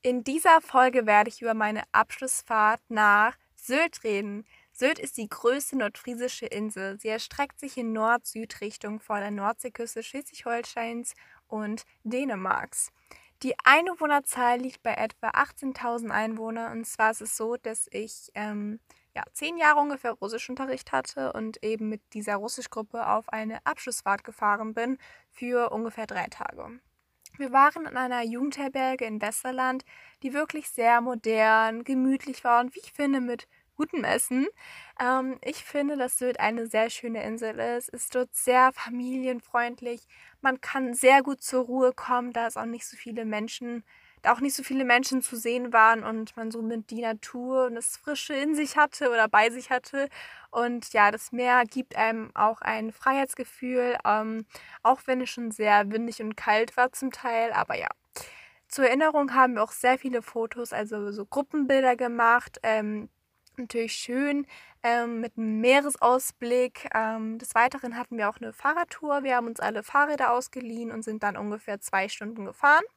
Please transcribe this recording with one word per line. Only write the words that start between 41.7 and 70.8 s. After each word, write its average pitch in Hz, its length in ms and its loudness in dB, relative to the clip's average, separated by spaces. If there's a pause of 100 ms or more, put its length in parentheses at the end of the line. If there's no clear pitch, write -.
kommen, 247 400 -2
da 233 140 -2
es 226 100 -4
auch 220 100 -4
nicht 233 200 -10
so 233 100 -16
viele 226 280 -10
Menschen, 220 600 -6 (380)
da 233 100 4
auch 240 80 2
nicht 277 160 0
so 269 80 -8
viele 269 200 -2
Menschen 247 380 4
zu - 140 -8
sehen 240 360 -4
waren 226 300 8
und 220 340 -6
man 226 140 -6
somit 226 400 -6
die 233 120 -6
Natur 247 640 -2
und 233 100 -4
das - 200 -6
Frische 294 380 -6
in 294 220 0
sich 302 200 -2
hatte 294 340 4
oder 226 180 4
bei 214 220 6
sich 240 200 -10
hatte. 277 380 -2 (420)
Und 240 420 -2
ja, 208 200 8
das - 180 -10
Meer 247 340 4
gibt 254 320 -8
einem 226 380 -2
auch 220 260 2
ein 220 300 -2
Freiheitsgefühl, 254 1120 -2
ähm, 220 400 0 (380)
auch 262 240 4
wenn 254 140 0
es 247 100 -6
schon 233 220 -8
sehr 208 400 4
windig 233 280 -4
und 214 160 -6
kalt 220 400 2
war 254 160 4
zum 262 200 -4
Teil, 233 400 -2
aber - 260 -2
ja. - 100 -4 (760)
Zur 269 200 2
Erinnerung 285 480 4
haben 254 200 6
wir 214 80 0
auch 220 100 -2
sehr 254 260 2
viele 247 220 -2
Fotos, 233 540 -6
also 214 360 -6
so 202 140 -8
Gruppenbilder 269 720 2
gemacht, 240 640 2
ähm, 214 460 -2 (500)
natürlich 226 360 -4
schön, 285 520 -2 (360)
ähm, 233 380 0
mit 233 160 -8
einem 220 240 -2
Meeresausblick. 254 1300 2
Ähm, 220 440 -2
des - 160 -14
Weiteren 247 420 0
hatten 240 200 -10
wir 208 120 0
auch 220 120 -6
eine 233 120 -10
Fahrradtour. 302 720 -2
Wir 262 140 0
haben 240 100 0
uns 226 140 -10
alle 208 220 -2
Fahrräder 285 500 2
ausgeliehen 233 580 -4